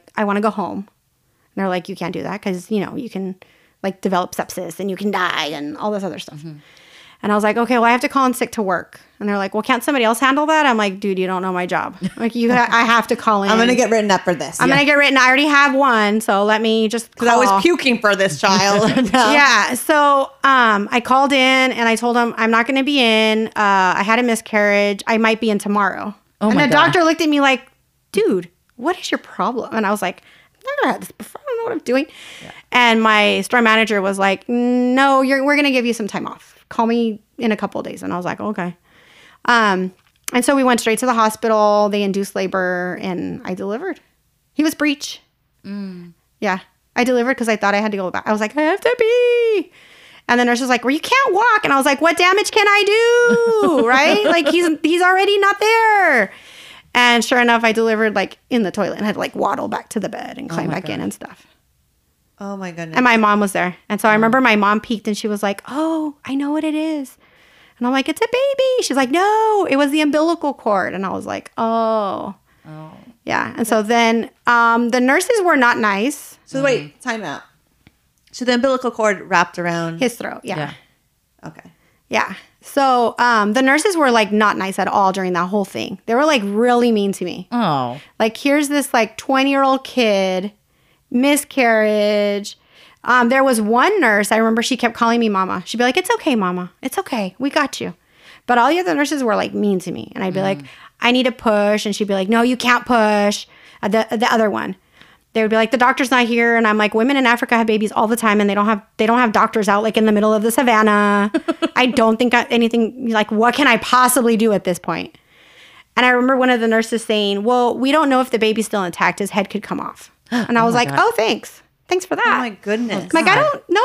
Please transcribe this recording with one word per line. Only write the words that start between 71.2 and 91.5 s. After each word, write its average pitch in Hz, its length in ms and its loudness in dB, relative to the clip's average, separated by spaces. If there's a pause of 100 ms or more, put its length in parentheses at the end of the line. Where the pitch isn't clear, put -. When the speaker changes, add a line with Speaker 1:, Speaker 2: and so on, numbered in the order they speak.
Speaker 1:
like, - 320 -10
"Oh." 220 800 -2 (320)
Speaker 2:
Oh. 156 240 -18 (340)
Speaker 1:
Yeah. - 320 -2
And 226 100 -4
so 220 160 0
then, 226 460 0 (180)
um, 233 420 2
the 247 120 0
nurses 359 420 0
were 339 140 2
not 240 200 2
nice. 214 680 -4
Speaker 3:
So - 120 -10
Speaker 2:
Mm-hmm. 277 80 -2
Speaker 3:
wait, 175 360 -4
time 226 220 -8
out. 143 200 -10 (880)
So - 140 -8
the 247 100 2
umbilical 254 360 0
cord 214 380 0
wrapped 180 300 0
around 170 400 -4
Speaker 1:
His 240 160 -2
throat, - 280 -12
yeah. 196 140 -8 (880)
Speaker 2:
Yeah. - 60 -16
Speaker 3:
Okay. 170 220 -20 (380)
Speaker 1:
Yeah. 208 240 -4 (280)
So, 254 580 0
um, 220 340 2
the 262 80 2
nurses 302 360 2
were, 277 140 2
like, 214 200 2
not 208 260 2
nice 190 220 -6
at 190 80 0
all 196 240 2
during 185 220 -4
that 170 160 -2
whole 196 160 -2
thing. 120 400 -10
They 226 100 -2
were, 285 100 2
like, 294 200 2
really 240 460 0
mean 202 220 0
to 180 120 -8
me. 175 260 -10
Speaker 2:
Oh. 147 480 -2 (200)
Speaker 1:
Like, 220 180 -2
here's 285 320 0
this, 285 240 -4
like, 226 240 -2
twenty-year-old 269 640 0
kid 196 680 -2 (600)
miscarriage. 214 1500 0 (460)